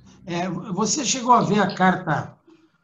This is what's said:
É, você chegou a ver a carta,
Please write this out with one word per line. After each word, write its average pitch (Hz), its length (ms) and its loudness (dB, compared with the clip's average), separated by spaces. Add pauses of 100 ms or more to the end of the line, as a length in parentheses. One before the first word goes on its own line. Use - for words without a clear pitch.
(240)
É, 175 240 -4
você 196 560 -4
chegou 247 280 0
a 233 80 6
ver 208 180 2
a 190 160 0
carta, 165 640 0 (480)